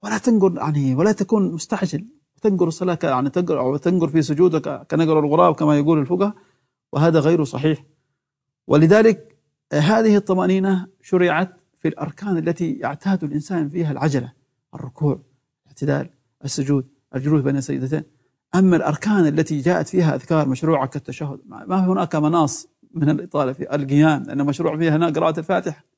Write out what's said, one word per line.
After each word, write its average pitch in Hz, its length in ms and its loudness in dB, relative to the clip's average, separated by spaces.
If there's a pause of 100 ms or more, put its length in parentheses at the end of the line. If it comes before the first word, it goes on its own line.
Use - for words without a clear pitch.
ولا 214 140 -6
تنقل، 196 400 2
يعني، 143 380 -2
ولا 180 160 2
تكون 202 400 0
مستعجل. 170 540 -6 (340)
تنقر 185 280 0
الصلاة 175 260 -4
ك-، 160 100 -6
يعني 139 260 0
تنقر، 175 300 -2
أو 131 180 -2
تنقر 170 300 0
في 156 140 2
سجودك 151 680 0
كنقر 160 280 2
الغراب 151 360 2
كما 151 220 2
يقول 156 220 2
الفقهاء، 180 340 -2 (600)
وهذا 160 260 4
غير 160 240 2
صحيح. 147 420 -4 (840)
ولذلك 196 680 4 (360)
هذه 208 420 4
الطمأنينة 190 720 0 (140)
شرعت 180 580 0 (200)
في - 80 -4
الأركان 160 500 -6
التي 160 340 -4
يعتاد 185 520 -4
الإنسان 151 460 -6
فيها 160 220 -4
العجلة، 131 420 -4 (420)
الركوع، 135 440 -4 (460)
الاعتدال، 143 440 -4 (360)
السجود، 139 420 -2 (280)
الجلوس 147 260 0
بين 139 160 0
السجدتين. 135 460 -4 (520)
أما 185 200 6
الأركان 165 520 2
التي 151 320 -2
جاءت 170 280 0
فيها 160 280 0
أذكار 147 320 0
مشروعة 135 400 0
كالتشهد، 135 580 -10
ما، 104 200 -20
ما 185 200 0
هناك 185 300 -2
مناص 151 520 0 (260)
من 151 160 0
الإطالة 143 440 -2
في - 220 -8
القيام، 147 480 2
لأن 143 220 -4
مشروع 156 320 -2
فيها 160 180 0
هنا 170 140 2
قراءة 160 300 -2
الفاتحة. 180 460 -4 (120)